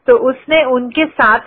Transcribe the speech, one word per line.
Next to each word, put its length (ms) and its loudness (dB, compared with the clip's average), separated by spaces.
तो 100 4
उसने 460 -2
उनके 420 -2
साथ 420 0